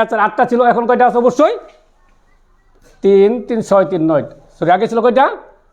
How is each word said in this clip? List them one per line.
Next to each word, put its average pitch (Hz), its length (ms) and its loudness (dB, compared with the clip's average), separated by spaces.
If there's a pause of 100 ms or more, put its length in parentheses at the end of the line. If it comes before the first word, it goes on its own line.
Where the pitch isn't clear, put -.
আর 220 80 -2
চার, 226 160 -4
আটটা 214 260 -2
ছিল, 240 80 0 (120)
এখন 233 180 -2
কয়টা 247 200 2
আছে? 226 140 -2
অবশ্যই 302 300 0 (1500)
তিন, 196 260 4 (180)
তিন, 226 200 -4
ছয়, 190 240 2
তিন, 175 180 -4
নয়। 147 140 0 (340)
সরি, 165 200 -4
আগে 214 140 -2
ছিল 226 140 -2
কয়টা? 247 200 2 (480)